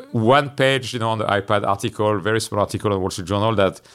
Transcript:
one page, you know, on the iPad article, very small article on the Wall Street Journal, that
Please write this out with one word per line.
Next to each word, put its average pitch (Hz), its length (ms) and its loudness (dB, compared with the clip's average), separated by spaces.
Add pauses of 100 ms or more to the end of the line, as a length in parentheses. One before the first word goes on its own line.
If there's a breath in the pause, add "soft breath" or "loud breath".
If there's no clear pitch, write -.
(120)
one 127 380 4
page, 135 440 0
you 120 60 -4
know, 113 100 -2
on 110 80 -2
the 104 80 -2
iPad 101 400 0
article, 107 520 0
very 107 220 0
small 104 200 -2
article 101 300 -2
on 98 60 2
the 95 40 -2
Wall 92 100 -2
Street 90 160 -8
Journal, 104 300 0
that 95 240 2 (140 soft breath)